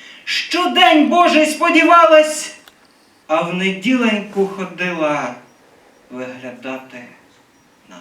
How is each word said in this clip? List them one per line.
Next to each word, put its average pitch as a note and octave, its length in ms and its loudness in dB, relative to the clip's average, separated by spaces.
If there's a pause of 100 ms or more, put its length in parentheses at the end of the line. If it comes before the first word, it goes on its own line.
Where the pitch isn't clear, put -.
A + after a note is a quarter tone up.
(240)
Щодень, F4 840 0
Боже, D#4+ 380 2
сподівалась, D#4+ 1120 2 (720)
а D#3+ 140 -2
в F3 140 -6
неділеньку G3+ 920 -2
ходила E3+ 880 -6 (760)
виглядати B2+ 960 -16 (840)
на F#3+ 120 -20